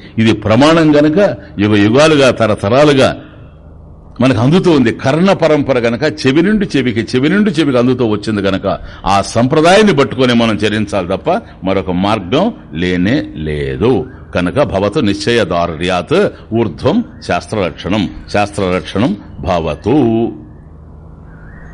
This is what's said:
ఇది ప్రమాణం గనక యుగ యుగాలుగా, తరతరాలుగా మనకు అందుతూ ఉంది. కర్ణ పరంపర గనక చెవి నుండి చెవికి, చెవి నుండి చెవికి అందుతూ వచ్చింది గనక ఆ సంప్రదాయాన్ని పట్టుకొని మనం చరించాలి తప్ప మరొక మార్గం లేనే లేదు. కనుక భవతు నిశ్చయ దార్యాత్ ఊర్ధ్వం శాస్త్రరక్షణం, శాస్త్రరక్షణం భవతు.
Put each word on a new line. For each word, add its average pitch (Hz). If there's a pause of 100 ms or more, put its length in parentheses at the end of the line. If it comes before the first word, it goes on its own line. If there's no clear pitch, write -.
(180)
ఇది 113
ప్రమాణం 147
గనక 156 (220)
యుగ 104
యుగాలుగా, 131
తరతరాలుగా 113 (1000)
మనకు 123
అందుతూ 165
ఉంది. 127
కర్ణ 165
పరంపర 147
గనక 117
చెవి 147
నుండి 202 (100)
చెవికి, 120
చెవి 127
నుండి 202
చెవికి 139
అందుతూ 123
వచ్చింది 104
గనక 95 (260)
ఆ 98
సంప్రదాయాన్ని 165
పట్టుకొని 123
మనం 113
చరించాలి 104
తప్ప 139 (220)
మరొక 92
మార్గం 104 (200)
లేనే 90 (120)
లేదు. 76 (300)
కనుక 90
భవతు 104
నిశ్చయ 113
దార్యాత్ 87 (240)
ఊర్ధ్వం 117 (240)
శాస్త్రరక్షణం, 87 (240)
శాస్త్రరక్షణం 101 (220)
భవతు. 101 (1400)